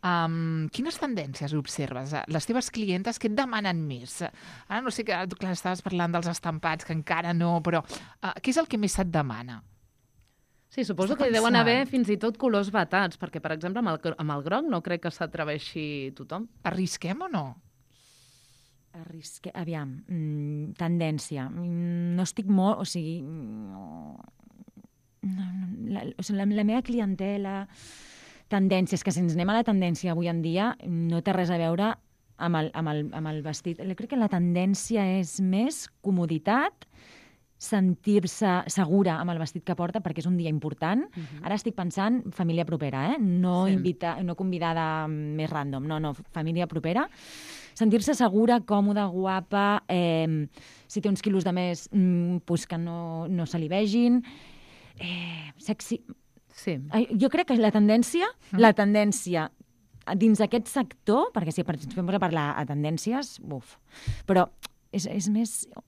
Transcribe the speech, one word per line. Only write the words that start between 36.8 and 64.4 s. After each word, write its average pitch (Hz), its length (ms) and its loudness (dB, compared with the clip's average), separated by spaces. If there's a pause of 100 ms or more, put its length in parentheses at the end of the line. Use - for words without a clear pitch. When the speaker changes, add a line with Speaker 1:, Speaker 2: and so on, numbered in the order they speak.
Speaker 3:
sentir-se 190 960 2 (180)
segura 185 480 4
amb 175 160 -2
el 165 80 -2
vestit - 240 -6
que 185 100 -2
porta, 175 300 -2
perquè 160 160 -4
és 156 80 -2
un 180 80 4
dia 165 140 0
important. 156 580 0
Speaker 2:
Mhm. 147 340 -12
Speaker 3:
Ara 196 140 -2
estic 226 180 -4
pensant 196 440 0 (120)
família 170 340 0
propera, 151 480 -2
eh? 320 60 -2
No 180 460 2
Speaker 2:
Sí. 190 80 4
Speaker 3:
invita-, 175 500 -2
no 170 120 -4
convidada 165 720 -2
més 156 420 -4
random, 143 380 -4
no, 156 120 -2
no, 151 140 -2
família 165 540 -4
propera. 170 420 0 (640)
Sentir-se 220 400 4
segura, 233 480 4
còmoda, 202 480 2
guapa, 190 800 0
em, 160 600 2 (380)
si - 160 -4
té 208 80 0
uns 190 140 2
quilos 190 200 2
de 185 80 0
més, 180 400 -2
mm, 180 540 4
pues 170 220 0
que 170 100 -6
no, 170 500 -6
no 175 200 0
se 175 100 -4
li 160 100 -2
vegin. 226 560 4 (760)
Eh, 170 580 -8
sexy. - 460 -6 (440)
Speaker 2:
Sí. - 300 -6 (140)
Speaker 3:
Ai, 226 160 2 (120)
jo 262 100 6
crec 349 180 0
que 247 100 4
la 220 140 6
tendència, 226 540 6 (260)
Speaker 1:
Mhm. 190 80 0
Speaker 3:
la 220 140 12
tendència 202 800 2 (640)
dins 214 260 6
aquest 233 260 2
sector, 277 680 0
perquè 165 180 -2
si 175 120 -2
par-, 170 120 -2
ens 143 180 -10
fem 180 140 -2
a 190 120 0
parlar 160 360 0
a 147 120 -4
tendències, 160 760 -2
buf, 139 380 -12 (480)
però 185 200 6 (440)